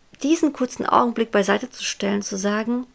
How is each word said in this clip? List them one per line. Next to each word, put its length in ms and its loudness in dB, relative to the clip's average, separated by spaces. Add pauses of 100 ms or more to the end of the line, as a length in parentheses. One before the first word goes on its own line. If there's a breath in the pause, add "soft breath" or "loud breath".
(240)
Diesen 280 2
kurzen 340 -4
Augenblick 460 2
beiseite 380 2
zu 160 -10
stellen, 360 -2
zu 160 -6
sagen, 580 -2